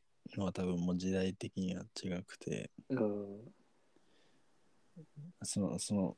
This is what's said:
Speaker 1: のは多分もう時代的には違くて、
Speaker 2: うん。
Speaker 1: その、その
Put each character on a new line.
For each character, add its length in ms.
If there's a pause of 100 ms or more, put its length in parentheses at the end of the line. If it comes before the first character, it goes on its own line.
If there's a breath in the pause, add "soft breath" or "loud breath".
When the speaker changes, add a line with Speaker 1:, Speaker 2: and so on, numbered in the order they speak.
(380)
Speaker 1:
の 80
は 60
多 120
分 140
も 160
う 40
時 140
代 240
的 220
に 180
は 80 (200)
違 60 (140)
く 160
て、 320 (180)
Speaker 2:
う 60
ん。 580 (1900)
Speaker 1:
そ 180
の、 200
そ 160
の 220